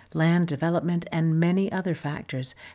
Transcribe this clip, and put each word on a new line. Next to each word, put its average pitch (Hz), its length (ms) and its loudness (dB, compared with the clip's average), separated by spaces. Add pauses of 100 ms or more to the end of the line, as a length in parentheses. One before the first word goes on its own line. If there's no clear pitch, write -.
(140)
land 165 320 4
development, 170 640 0
and 160 300 2
many 180 320 2
other 175 240 -2
factors 135 580 -6 (200)